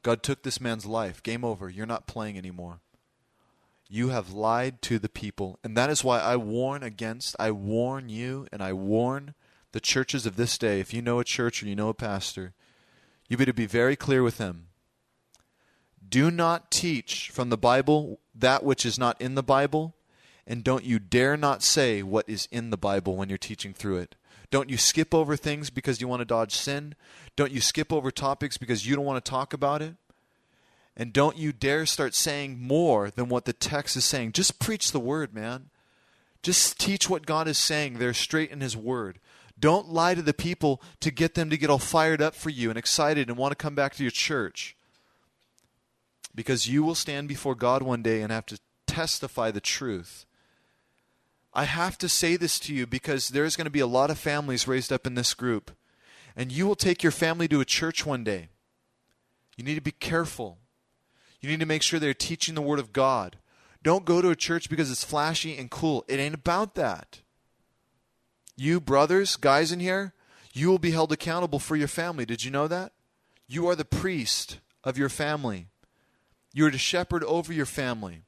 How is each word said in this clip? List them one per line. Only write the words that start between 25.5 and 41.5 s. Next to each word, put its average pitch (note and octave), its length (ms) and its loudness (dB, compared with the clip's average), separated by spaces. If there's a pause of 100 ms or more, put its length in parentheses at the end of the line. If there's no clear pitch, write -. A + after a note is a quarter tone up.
because B2 320 -4
you B2+ 60 -6
want B2 140 -4
to A#2+ 40 -4
dodge A2+ 300 0
sin. D3 400 -6 (400)
Don't C#3+ 160 0
you C3 100 -4
skip - 320 0
over C3+ 200 0
topics C#3 440 -2
because A2+ 300 -2
you C3+ 80 2
don't C#3+ 100 -2
want C3+ 200 -2
to - 40 -6
talk C3 240 -2
about C#3+ 300 0
it. D#3+ 140 -10 (1000)
And A#2 160 -8
don't C#3+ 240 4
you D3+ 160 -2
dare C#3+ 340 0
start C3+ 280 0
saying C#3+ 480 -2
more B2+ 480 4
than B2 180 -4
what - 180 0
the A#2+ 60 -2
text - 440 -2
is B2 80 0
saying. A#2+ 260 0
Just - 300 0
preach - 320 -2
the C#3 80 0
word, B2+ 340 -2
man. A#2+ 360 -10 (720)
Just - 380 2
teach G3 320 0
what F3+ 160 -2
God D#3+ 220 0
is D3 100 0
saying D3 360 0
there A#2+ 200 0
straight D#3 380 -2
in C#3+ 80 -12
his A#2+ 160 -4
word. A2+ 420 -4 (400)
Don't D#3+ 300 4
lie E3 260 4
to E3+ 80 -2
the D3 100 2
people D#3 480 0 (200)
to D#3+ 100 0
get E3 240 0
them D#3+ 160 0